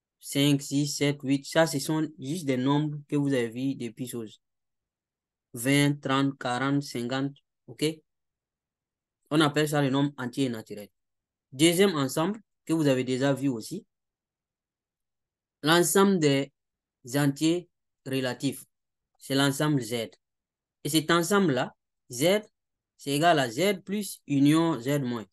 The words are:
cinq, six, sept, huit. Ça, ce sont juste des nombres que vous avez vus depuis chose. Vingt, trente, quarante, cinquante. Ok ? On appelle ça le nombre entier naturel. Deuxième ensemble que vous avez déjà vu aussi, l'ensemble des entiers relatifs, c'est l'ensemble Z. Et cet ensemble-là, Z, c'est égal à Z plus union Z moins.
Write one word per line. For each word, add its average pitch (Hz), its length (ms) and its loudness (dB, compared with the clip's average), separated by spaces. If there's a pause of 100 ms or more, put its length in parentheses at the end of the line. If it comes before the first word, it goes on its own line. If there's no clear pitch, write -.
(180)
cinq, 139 420 2
six, 143 280 -2
sept, 143 340 -2
huit. 139 240 -2
Ça, 165 220 2
ce 143 100 -4
sont 156 300 -2 (100)
juste 151 260 -8
des 135 120 0
nombres 147 500 0
que - 80 -6
vous 143 180 0
avez 120 160 0
vus 131 280 -6
depuis 120 320 -10
chose. 113 320 -12 (1120)
Vingt, 143 460 2
trente, 135 380 0
quarante, 135 440 -2
cinquante. 135 540 -6 (320)
Ok ? 123 160 -6 (1500)
On 151 100 4
appelle 147 280 2
ça 147 120 0
le 139 100 2
nombre 143 280 0
entier 127 300 -2
naturel. 107 400 -10 (640)
Deuxième 170 420 4
ensemble 160 460 -2 (240)
que - 80 -4
vous 160 160 2
avez 127 160 2
déjà 127 280 0
vu 131 160 -2
aussi, 127 380 -8 (1800)
l'ensemble 175 560 4
des 139 340 2 (640)
entiers 147 540 0 (360)
relatifs, 131 600 -6 (540)
c'est - 180 -4
l'ensemble 143 440 2
Z. 113 300 -6 (720)
Et 143 60 -4
cet 156 200 0
ensemble-là, 170 640 2 (360)
Z, 170 320 0 (540)
c'est - 140 -10
égal 156 280 4
à 127 120 0
Z 180 340 -2
plus 196 420 -8
union 147 540 4
Z 143 200 -2
moins. 120 320 -6